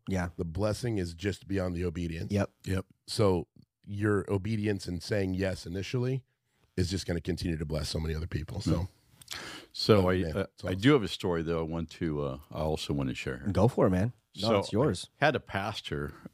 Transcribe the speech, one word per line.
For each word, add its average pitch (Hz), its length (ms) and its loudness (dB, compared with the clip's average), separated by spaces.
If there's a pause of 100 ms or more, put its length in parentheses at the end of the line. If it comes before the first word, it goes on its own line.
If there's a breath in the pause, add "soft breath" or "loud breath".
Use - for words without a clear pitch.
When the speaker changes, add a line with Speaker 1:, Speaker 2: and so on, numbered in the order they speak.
Speaker 1:
Yeah. 90 280 0
Speaker 2:
the 92 80 -4
blessing 104 540 -2
is 85 160 -2
just 90 320 -4
beyond 92 280 -2
the 87 100 -2
obedience. 85 480 -4
Speaker 1:
Yep. 101 180 2 (140)
Speaker 3:
Yep. 95 220 -2 (200)
Speaker 2:
So 95 400 4 (400)
your 101 460 0
obedience 104 540 0
and 90 160 -4
saying 98 320 0
yes 92 320 -2
initially 123 560 -2 (540)
is 87 140 2
just 95 160 -2
gonna 85 140 -2
continue 85 360 -2
to 78 100 -4
bless 76 220 -2
so 80 100 -4
many 80 160 -2
other 80 120 -6
people. - 340 -6
So, 90 280 0 (840 loud breath)
Speaker 3:
So 101 340 4
Speaker 2:
Oh, 92 40 4
Speaker 3:
I, 92 120 4
Speaker 2:
man, 82 140 -2
Speaker 3:
uh, 101 40 0 (140)
Speaker 2:
it's - 100 -14
Speaker 3:
I 92 40 -4
Speaker 2:
awesome. 92 120 -2
Speaker 3:
do 131 140 6
have 123 80 6
a 90 60 0
story, 87 340 0
though, 82 180 0
I - 20 0
want 80 280 -4
to, 76 320 -2
uh, 69 160 -4 (120)
I 78 100 -6
also 78 340 -2
want 67 160 0
to 62 40 -4
share 65 240 -6
here. - 140 -6
Speaker 1:
Go 101 160 6
for - 180 4
it, 101 40 6
man. 95 220 2 (280)
No, 107 80 0
Speaker 3:
So 107 120 6
Speaker 1:
it's - 120 -4
yours. 107 380 2 (100)
Speaker 3:
I 143 60 6
had 147 100 4
a - 40 -4
pastor, 95 760 -4 (200)